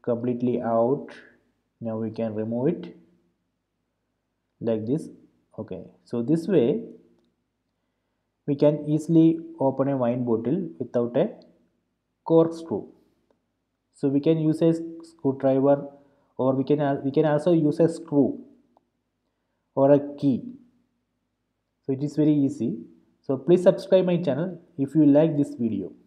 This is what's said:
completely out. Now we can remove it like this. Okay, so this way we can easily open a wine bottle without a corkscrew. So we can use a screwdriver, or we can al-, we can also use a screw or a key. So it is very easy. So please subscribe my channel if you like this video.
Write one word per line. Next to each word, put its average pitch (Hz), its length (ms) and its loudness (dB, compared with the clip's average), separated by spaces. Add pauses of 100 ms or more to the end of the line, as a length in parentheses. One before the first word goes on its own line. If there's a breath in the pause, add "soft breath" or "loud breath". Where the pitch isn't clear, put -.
completely 120 600 -2
out. 117 480 0 (720)
Now 110 160 -6
we 113 120 -6
can 110 240 -6
remove 117 360 -2
it - 280 -8 (1600)
like 110 240 -4
this. 151 240 -4 (500)
Okay, 92 240 -12 (220)
so 117 180 -6
this 156 240 -2
way 160 360 2 (1600)
we 143 100 0
can 151 320 2
easily 160 520 4 (200)
open 135 300 0
a 139 80 -2
wine 123 260 -2
bottle 120 460 -2 (100)
without 120 380 -4
a 185 140 0 (920)
corkscrew. 165 640 0 (1080)
So 143 120 -4
we 139 140 0
can 160 160 2
use 156 240 0
a 165 120 4 (300)
screwdriver, 135 840 0 (500 soft breath)
or 131 180 0
we 135 80 -2
can 147 160 0
al-, 139 240 -2
we 135 80 -2
can 156 140 2
also 151 260 0
use 156 280 0
a 165 100 4
screw - 560 0 (1300)
or 139 160 4
a 143 80 8 (180)
key. 131 260 -2 (1400)
So 139 60 -6
it 131 120 -4
is 143 120 -8
very 151 160 4
easy. 139 460 0 (440)
So 131 160 -4
please 180 260 4
subscribe 185 420 4
my 175 120 0
channel 156 440 -4 (160)
if 135 180 -4
you 156 100 6
like 147 300 6
this 143 200 -2
video. 101 360 -4 (160)